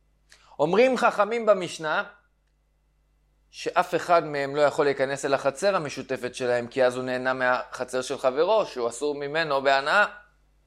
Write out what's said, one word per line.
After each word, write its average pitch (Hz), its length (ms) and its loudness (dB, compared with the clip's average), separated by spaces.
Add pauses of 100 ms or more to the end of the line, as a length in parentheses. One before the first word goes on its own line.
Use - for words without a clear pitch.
(600)
אומרים 214 380 2
חכמים 220 480 0
במשנה, 180 580 0 (1500)
שאף - 440 -2
אחד 170 300 2
מהם 143 300 -4
לא 147 60 2
יכול 143 240 4
להיכנס 139 400 -2
אל 139 80 0
החצר 139 420 0
המשותפת 131 600 -6
שלהם, 120 320 -2
כי 127 180 2
אז 123 100 2
הוא 127 80 -6
נהנה 127 300 -2
מהחצר 127 680 -2
של 127 160 -6
חברו, 165 480 2
שהוא 117 240 -4
אסור 143 260 -4
ממנו 143 460 -2
בהנאה. 139 440 4 (600)